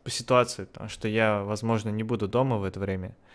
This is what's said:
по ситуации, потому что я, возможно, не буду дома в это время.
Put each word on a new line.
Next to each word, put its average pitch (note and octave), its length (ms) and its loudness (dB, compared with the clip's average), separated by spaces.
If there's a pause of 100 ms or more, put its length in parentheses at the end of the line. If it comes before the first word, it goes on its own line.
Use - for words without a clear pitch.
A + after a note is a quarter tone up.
по - 60 -10
ситуации, A#2+ 560 2
потому - 240 -12
что - 180 -6
я, G#2+ 360 2
возможно, G#2+ 460 0
не G#2+ 140 -2
буду A2 240 0
дома B2 300 2
в G2+ 80 -2
это F#2+ 160 -4
время. F#2+ 340 -4 (200)